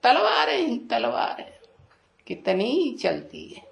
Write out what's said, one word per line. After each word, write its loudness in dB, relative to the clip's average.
तलवारें 4
ही -2
तलवारें, -4
कितनी 0
चलती -4
है। -20